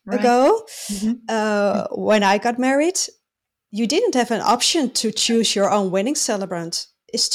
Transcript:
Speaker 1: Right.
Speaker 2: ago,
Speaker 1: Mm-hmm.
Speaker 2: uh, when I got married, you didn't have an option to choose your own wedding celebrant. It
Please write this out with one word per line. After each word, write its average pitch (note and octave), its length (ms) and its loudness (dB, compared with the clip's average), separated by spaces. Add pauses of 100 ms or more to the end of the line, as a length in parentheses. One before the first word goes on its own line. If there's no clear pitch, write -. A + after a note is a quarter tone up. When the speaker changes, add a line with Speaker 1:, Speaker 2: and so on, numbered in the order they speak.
Speaker 1:
Right. - 140 -2
Speaker 2:
ago, B3+ 460 4 (260)
Speaker 1:
Mm-hmm. G#3 200 -2 (180)
Speaker 2:
uh, G#3+ 640 0
when G#3 320 2
I G3+ 140 4
got A#3+ 220 -2
married, C#4 400 2 (720)
you G#3+ 160 -2
didn't F#4+ 280 0
have A#3+ 160 0
an G#3+ 100 -2
option B3 500 0
to A3 200 -2
choose A3+ 440 0
your G3+ 140 2
own G3 220 0
wedding G3+ 240 -2
celebrant. F#3 720 -6 (260)
It - 220 -2